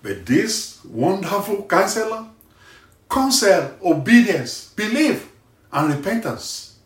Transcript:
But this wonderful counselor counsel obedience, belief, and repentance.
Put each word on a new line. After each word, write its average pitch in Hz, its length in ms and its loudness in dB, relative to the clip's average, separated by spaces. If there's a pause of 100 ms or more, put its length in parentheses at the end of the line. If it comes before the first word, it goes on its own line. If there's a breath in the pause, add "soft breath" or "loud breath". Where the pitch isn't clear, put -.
But 95 240 -10
this 196 580 -2
wonderful 196 800 -4
counselor 220 600 -2 (840 soft breath)
counsel 202 600 2 (140)
obedience, 165 920 4
belief, 233 560 -2 (420)
and 147 220 0
repentance. 185 920 -8